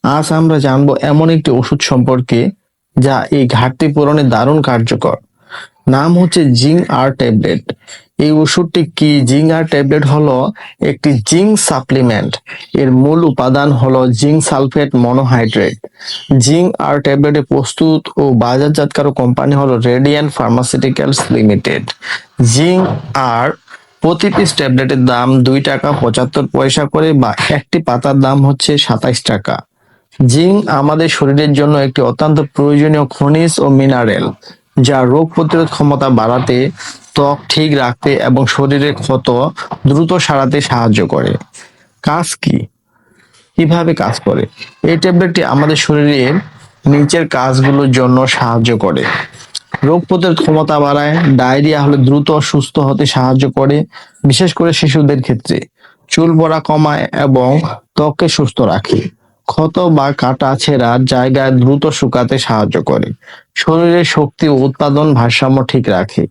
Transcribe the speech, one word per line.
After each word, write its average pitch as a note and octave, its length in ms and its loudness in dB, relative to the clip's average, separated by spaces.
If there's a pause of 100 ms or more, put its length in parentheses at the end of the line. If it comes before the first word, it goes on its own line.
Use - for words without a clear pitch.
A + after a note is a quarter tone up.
(140)
আজ D#3 180 0
আমরা D#3+ 280 2
জানবো C#3 320 2 (200)
এমন D#3 180 2
একটি D#3+ 200 0 (100)
ওষুধ C#3+ 200 -2 (100)
সম্পর্কে B2+ 500 0 (560)
যা C3+ 200 2 (160)
এই C#3+ 160 2
ঘাটতি B2+ 380 -2 (100)
পূরণে D3 280 2 (100)
দারুণ C3 280 2
কার্যকর। A#2 560 -2 (800)
নাম D3+ 160 0 (100)
হচ্ছে F3 200 2 (180)
জিঙ্ক D#3 220 2 (180)
আর C3 100 2 (100)
ট্যাবলেট। A2 440 0 (640)
এই D3+ 60 2 (120)
ওষুধটি E3+ 380 0 (140)
কি? D3+ 160 2 (180)
জিঙ্ক D3 180 2 (100)
আর E3 140 -2
ট্যাবলেট C#3+ 320 0 (100)
হলো D3 240 2 (520)
একটি D3 200 -2 (200)
জিঙ্ক F#3+ 220 2 (160)
সাপ্লিমেন্ট। B2 640 0 (500)
এর C3 80 2 (120)
মূল D3+ 180 2 (120)
উপাদান C#3 380 0 (120)
হলো C3 200 2 (180)
জিঙ্ক D3 200 2 (100)
সালফেট C#3 400 0 (140)
মনোহাইড্রেট। A#2+ 760 0 (680)
জিঙ্ক E3 220 2 (200)
আর C#3+ 80 0 (100)
ট্যাবলেটে C#3+ 360 2 (100)
প্রস্তুত D#3 500 0 (200)
ও - 20 2 (200)
বাজারজাতকারক C#3 800 0
কোম্পানি C3 400 0
হলো C3+ 120 0 (160)
রেডিয়ান্ট C#3+ 480 0
ফার্মাসিউটিক্যালস B2+ 840 -2 (160)
লিমিটেড। G#2 480 0 (720)
জিঙ্ক F3+ 300 2 (480)
আর A#2 140 0 (560)
প্রতি G#3 340 0
পিস G3+ 140 0 (100)
ট্যাবলেটের C3 420 0 (100)
দাম B2 160 0 (200)
দুই C3+ 120 2 (100)
টাকা C#3+ 200 -2 (120)
পঁচাত্তর B2+ 440 -2 (100)
পয়সা C3+ 280 0 (100)
করে D#3 160 0 (120)
বা A2+ 100 0 (260)
একটি - 200 -4 (100)
পাতার C3+ 380 0
দাম C3+ 120 2 (100)
হচ্ছে C#3 240 -2 (140)
সাতাইশ B2 340 -2 (100)
টাকা। G2+ 260 -4 (640)
জিঙ্ক D#3 380 4 (220)
আমাদের D#3 380 0
শরীরের D3 420 2
জন্য D3 160 2 (120)
একটি C3 220 -2
অত্যন্ত D3+ 280 0 (180)
প্রয়োজনীয় D3 580 2
খনিজ D#3 400 0 (120)
ও - 20 2 (120)
মিনারেল, B2 460 0 (600)
যা C#3 100 2 (160)
রোগ D#3+ 120 2 (100)
প্রতিরোধ E3 400 0
ক্ষমতা C#3+ 320 0 (120)
বাড়াতে, B2 380 0 (580)
ত্বক C#3+ 220 0 (120)
ঠিক D#3 200 0 (140)
রাখতে B2 280 -2 (160)
এবং C3 160 2 (120)
শরীরের C#3 460 0
ক্ষত C3 260 -2 (600)
দ্রুত D#3+ 220 0 (140)
সারাতে C#3 360 0
সাহায্য A#2 380 0 (140)
করে। A#1+ 180 -2 (720)
কাজ D#3+ 240 -2 (140)
কি? - 140 0 (1040)
কিভাবে E3+ 340 0 (100)
কাজ A2+ 140 -2 (100)
করে? F2 180 -2 (460)
এই E3 120 2
ট্যাবলেটটি F3+ 400 0 (120)
আমাদের D3+ 320 0
শরীরের D3 480 2 (600)
নিচের D3 300 2 (120)
কাজগুলোর C3+ 560 0
জন্য B2+ 260 2 (180)
সাহায্য A#2 340 0 (140)
করে। D2 200 -2 (800)
রোগ D#3+ 240 2
প্রতিরোধ F3 360 0
ক্ষমতা D#3 360 0
বাড়ায়, D3 360 0 (240)
ডায়রিয়া C#3+ 420 0
হলে C#3+ 160 2 (100)
দ্রুত C#3+ 220 2 (200)
সুস্থ - 300 -2
হতে C#3 240 0 (100)
সাহায্য C3 300 0 (140)
করে, C#3 200 2 (520)
বিশেষ F3 240 2
করে E3+ 200 0
শিশুদের C#3+ 520 2
ক্ষেত্রে। - 320 -4 (540)
চুল E3 180 2 (100)
পড়া D#3+ 280 2
কমায় D3+ 360 0 (220)
এবং B2+ 240 2 (440)
ত্বককে D3+ 340 0 (100)
সুস্থ C#3 200 -2 (160)
রাখে। - 280 -2 (460)
ক্ষত D#3+ 300 -2 (200)
বা C#3 100 0 (140)
কাটা C3 280 -2 (120)
ছেঁড়া B2 300 0 (220)
জায়গা C3 300 0 (180)
দ্রুত C3+ 220 2 (140)
শুকাতে B2 380 0 (100)
সাহায্য A2 300 -2 (140)
করে। A2+ 180 -2 (540)
শরীরের E3+ 540 2
শক্তি D3+ 380 -2
ও - 20 2 (100)
উৎপাদন C#3+ 420 0 (120)
ভারসাম্য C3 380 0 (140)
ঠিক - 140 0 (100)
রাখে। G#2+ 360 -2